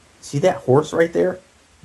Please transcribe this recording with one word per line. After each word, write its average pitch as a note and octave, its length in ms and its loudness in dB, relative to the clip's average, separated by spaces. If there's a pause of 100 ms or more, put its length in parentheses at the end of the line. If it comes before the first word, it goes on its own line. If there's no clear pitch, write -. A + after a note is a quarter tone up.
(200)
"See - 200 -8
that F#3 180 0
horse C#3+ 340 0
right E3 200 0
there? F3+ 260 -2 (460)